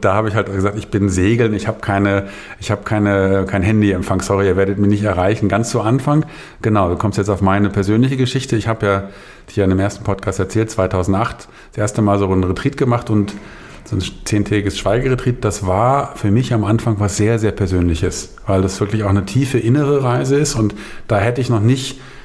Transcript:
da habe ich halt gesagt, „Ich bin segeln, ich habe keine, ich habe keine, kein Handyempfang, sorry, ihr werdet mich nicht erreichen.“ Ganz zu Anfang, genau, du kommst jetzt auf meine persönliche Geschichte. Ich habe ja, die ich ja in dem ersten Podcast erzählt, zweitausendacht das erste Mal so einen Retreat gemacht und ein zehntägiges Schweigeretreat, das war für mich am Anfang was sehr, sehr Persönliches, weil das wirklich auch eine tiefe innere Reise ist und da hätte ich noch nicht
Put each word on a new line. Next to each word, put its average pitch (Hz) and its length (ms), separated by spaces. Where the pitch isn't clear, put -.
da 98 140
habe 110 140
ich 98 60
halt 101 180
gesagt, 98 240
„Ich 110 120
bin 101 200
segeln, 107 460
ich 101 140
habe 104 120
keine, 98 440
ich - 120
habe 104 140
keine, 98 640
kein 98 140
Handyempfang, 98 580
sorry, 98 260
ihr 90 100
werdet 98 220
mich 101 120
nicht 104 140
erreichen.“ 101 440
Ganz 107 220
zu 120 100
Anfang, 135 460
genau, 101 280
du 87 80
kommst 101 220
jetzt 104 120
auf 95 100
meine 98 300
persönliche 107 460
Geschichte. 127 400
Ich 104 100
habe 110 180
ja, 98 140
die - 40
ich - 60
ja 101 80
in 95 60
dem 95 80
ersten 101 260
Podcast 98 360
erzählt, 107 300
zweitausendacht 95 800
das - 80
erste 104 240
Mal 101 160
so 98 120
einen 92 140
Retreat - 320
gemacht 120 340
und 104 220
ein 95 100
zehntägiges 104 540
Schweigeretreat, 123 640
das 101 220
war 120 500
für 104 140
mich 123 240
am 107 100
Anfang 110 340
was 101 200
sehr, 110 200
sehr 104 140
Persönliches, 87 840
weil 95 160
das 98 180
wirklich 107 240
auch 98 60
eine 98 160
tiefe 131 320
innere 139 440
Reise 131 340
ist 151 180
und 107 200
da 107 100
hätte 123 240
ich 120 80
noch 110 100
nicht 123 400